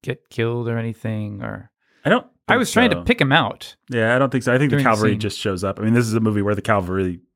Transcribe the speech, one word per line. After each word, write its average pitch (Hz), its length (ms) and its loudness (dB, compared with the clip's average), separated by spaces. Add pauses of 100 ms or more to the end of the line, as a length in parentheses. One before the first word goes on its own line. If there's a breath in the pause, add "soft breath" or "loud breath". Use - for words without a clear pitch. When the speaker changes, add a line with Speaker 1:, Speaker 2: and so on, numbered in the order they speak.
Speaker 1:
get - 280 -12
killed 117 380 -4
or 117 100 -4
anything? 107 640 -6
Or 104 280 -12 (340)
Speaker 2:
I 139 60 0
don't - 160 0 (220)
Speaker 1:
I 190 40 2
Speaker 2:
think 240 80 4
Speaker 1:
was 226 120 -2
trying 233 180 4
to 120 60 0
Speaker 2:
so. 87 60 -8
Speaker 1:
pick 247 180 0
him 135 120 2
out - 420 0 (160)
Speaker 2:
Yeah, 117 240 2
I 127 40 2
don't 135 120 2
think 127 140 -2
so. 123 100 2
I 127 40 4
think 143 120 2
the 143 60 2
Speaker 1:
during 139 80 2
the 120 60 4
Speaker 2:
cavalry 107 220 2
Speaker 1:
scene. 107 80 -2
Speaker 2:
just 107 180 -6
shows 95 260 -4
up. 95 160 -4
I - 20 -4
mean, 110 120 2
this 120 120 4
is 110 80 -2
a 113 60 2
movie 104 220 0
where 104 120 0
the 98 80 -6
cavalry 92 580 -2 (160)